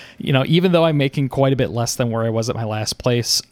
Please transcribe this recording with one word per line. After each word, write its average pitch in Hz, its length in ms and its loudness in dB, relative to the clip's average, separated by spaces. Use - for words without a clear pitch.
you - 160 -4
know, 131 140 4
even 175 240 4
though 165 140 4
I'm 156 120 2
making 139 320 0
quite 135 240 2
a 131 40 2
bit 104 140 0
less 120 240 -4
than 120 140 -2
where 113 140 -2
I 113 60 0
was 113 200 -2
at - 60 -6
my 113 100 -6
last 107 320 -6
place, 120 440 0